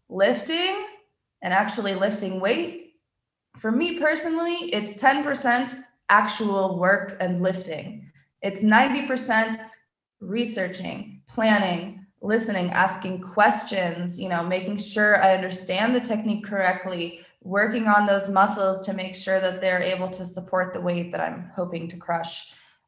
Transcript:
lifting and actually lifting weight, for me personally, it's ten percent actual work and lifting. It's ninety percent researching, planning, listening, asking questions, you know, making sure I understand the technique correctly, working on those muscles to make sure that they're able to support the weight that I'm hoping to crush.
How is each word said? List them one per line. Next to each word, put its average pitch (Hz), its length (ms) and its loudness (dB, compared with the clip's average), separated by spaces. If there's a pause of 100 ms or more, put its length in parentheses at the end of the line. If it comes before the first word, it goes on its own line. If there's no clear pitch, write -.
lifting 330 760 0 (560)
and 180 100 -2
actually 202 420 2
lifting 190 460 0
weight, 302 540 -2 (640)
for 220 140 -2
me 339 260 0
personally, 339 760 -2
it's 208 280 -4
ten 285 240 4
percent 262 500 0 (340)
actual 196 680 2
work 190 420 2
and 180 220 -2
lifting. 185 680 -6 (300)
It's 196 200 -4
ninety 254 460 4
percent 220 480 0 (640)
researching, 196 1080 -6
planning, 196 800 0 (140)
listening, 202 500 0
asking 185 520 0
questions, 180 1000 0
you 190 80 -6
know, 170 160 0
making 185 340 -2
sure 208 420 4
I 190 140 2
understand 185 600 0
the 247 60 2
technique 214 440 -2
correctly, 185 760 -2 (220)
working 214 440 0
on 208 200 6
those 196 220 2
muscles 196 580 2
to 202 60 -2
make 185 220 -6
sure 190 260 0
that 185 200 -2
they're 185 220 2
able 185 280 -2
to 185 140 -10
support 185 480 -4
the 180 80 -8
weight 175 320 -2
that 165 80 -4
I'm 165 340 -6
hoping 175 340 -6
to 175 80 -14
crush. 170 560 -6 (360)